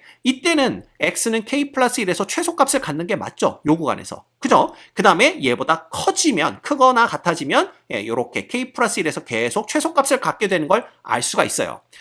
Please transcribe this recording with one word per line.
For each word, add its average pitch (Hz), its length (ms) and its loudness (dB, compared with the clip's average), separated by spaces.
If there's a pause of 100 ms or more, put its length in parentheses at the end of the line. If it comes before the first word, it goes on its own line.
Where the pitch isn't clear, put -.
(240)
이때는 262 640 0 (140)
X는 220 460 -2
K 277 260 -4
플러스 247 280 0
일에서 196 280 -2
최소값을 330 540 0
갖는 156 260 -6
게 202 80 -2
맞죠? 135 520 -2
요 151 80 4
구간에서. 110 500 -4 (120)
그죠? - 380 2 (180)
그 - 80 -2
다음에 202 420 4
얘보다 131 460 0
커지면, 220 720 0
크거나 254 460 4
같아지면, 170 640 -2 (200)
예, 107 140 -4
요렇게 117 420 -4
K 254 260 -6
플러스 226 260 -2
일에서 160 260 -4
계속 120 420 -2
최소값을 302 520 0
갖게 170 280 -2
되는 165 200 0
걸 202 120 4 (240)
알 117 200 -2
수가 196 200 -2
있어요. 90 380 -4 (200)